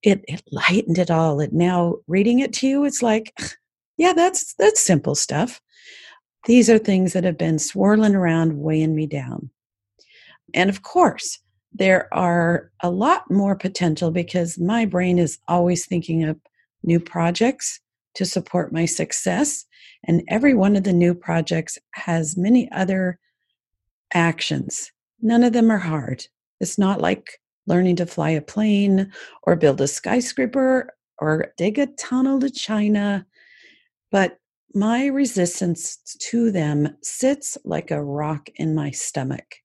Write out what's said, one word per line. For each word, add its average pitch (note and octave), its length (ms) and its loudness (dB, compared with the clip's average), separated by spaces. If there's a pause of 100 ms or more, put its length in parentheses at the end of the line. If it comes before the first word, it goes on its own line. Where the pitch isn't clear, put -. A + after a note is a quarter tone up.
it, G3 240 2
it E3 140 -10 (100)
lightened E3+ 460 0
it F3 140 0
all. D#3+ 280 2
It D3+ 140 -2
now, F3 440 2 (100)
reading G3+ 320 2
it C4+ 140 -2
to - 140 -2
you, C#4 160 0
it's C#4 180 -2
like, A3 380 0
<sighs> - 580 -16
yeah, F4 160 4
that's, F4 420 0
that's G#4+ 260 2
simple D3 340 0
stuff. D#3+ 460 -4 (840)
These A#3 240 6
are A3+ 80 8
things F#3+ 360 2
that F3+ 100 0
have F3 140 0
been D#3+ 220 0
swirling G#3 560 2
around, E3 420 2
weighing D#3 380 0
me D#3 100 -2
down. C3+ 440 -8 (1040)
And F#3+ 160 2
of G3 120 -6
course, - 580 0 (320)
there F#3+ 420 2
are E3+ 580 0 (100)
a F3 80 -2
lot A3+ 400 0
more G3 260 2
potential F3 540 -2
because E3+ 480 -4
my A3 280 0
brain F3+ 340 0
is D#3+ 180 0 (100)
always F3 380 0
thinking E3 380 -2
of D#3 160 -4 (420)
new E3+ 180 2
projects F3 800 -2 (360)
to F#3+ 100 -2
support - 480 -4
my E3 120 0
success. F3+ 800 -4 (400)
And E3 240 2
every B3+ 260 4
one G3+ 200 4
of F#3+ 80 0
the F#3+ 100 0
new F3 200 4
projects E3 640 -4 (160)
has E3 440 -4
many A3 340 2
other F#3 480 -2 (960)
actions. E3 760 -2 (300)
None A#3 220 4
of A#3+ 100 4
them A3+ 180 4
are G#3 60 2
hard. D#3 480 -6 (340)
It's - 180 -6
not G2 240 2
like - 380 -4 (280)
learning F3+ 300 2
to F3 80 -2
fly D#3+ 260 -4
a D#3 100 -2
plane G3+ 680 0 (320)
or E3+ 120 4
build D3+ 260 2
a C#3 60 0
skyscraper B3+ 1040 -2 (260)
or D#3 380 -2
dig G#3+ 200 -2
a C#4+ 100 0
tunnel C4+ 520 -2
to C4+ 100 -2
China. G#3 760 -2 (840)
But G3 260 0 (360)
my A3+ 340 0
resistance F#3+ 880 -2 (320)
to A#3 220 0
them D3+ 500 -2
sits - 600 -4
like - 280 -6
a D3 120 -4
rock D3 520 -6
in D#3 200 -4
my D3 160 -4
stomach. - 720 -8